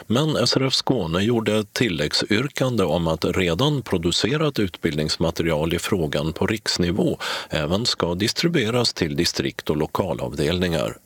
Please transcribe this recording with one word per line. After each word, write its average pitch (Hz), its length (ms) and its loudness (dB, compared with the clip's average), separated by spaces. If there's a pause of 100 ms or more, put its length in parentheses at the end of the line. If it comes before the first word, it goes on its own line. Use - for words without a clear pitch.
men 143 360 2
S 123 140 2
R 131 100 0
F 131 60 -2
Skåne 90 480 0
gjorde 110 380 2
ett 104 140 -4
tilläggsyrkande 107 1120 0
om 82 240 2
att 80 160 0
redan 95 580 2
producerat 104 760 0
utbildningsmaterial 82 1160 0
i 85 40 0
frågan 78 540 -2
på - 140 -2
riksnivå 107 720 0 (320)
även 80 360 0
ska 87 280 0
distribueras 120 800 0
till 151 220 -2
distrikt - 540 0
och 76 60 0
lokalavdelningar, 76 1300 -2